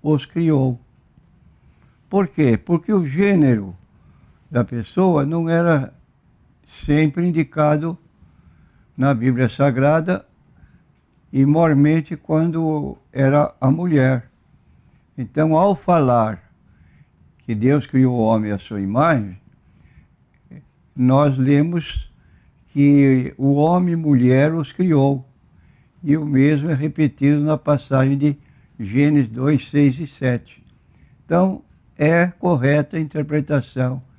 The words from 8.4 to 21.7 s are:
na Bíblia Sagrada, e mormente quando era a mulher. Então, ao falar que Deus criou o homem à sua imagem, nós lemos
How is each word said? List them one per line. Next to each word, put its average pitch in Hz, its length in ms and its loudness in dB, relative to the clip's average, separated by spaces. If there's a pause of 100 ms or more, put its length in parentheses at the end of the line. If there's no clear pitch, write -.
na 135 160 0
Bíblia 123 340 0
Sagrada, 143 800 0 (1080)
e 135 140 0
mormente 151 680 2
quando 156 840 -4 (140)
era 139 500 0
a 131 80 0
mulher. 139 600 0 (840)
Então, 156 400 -2
ao 190 200 2
falar 120 760 0 (880)
que - 140 -8
Deus 127 320 0
criou 131 300 0
o 117 80 0
homem 110 280 0
à 101 60 -4
sua 101 240 -10
imagem, 107 560 -2 (1600)
nós 135 420 2
lemos 147 760 -2 (580)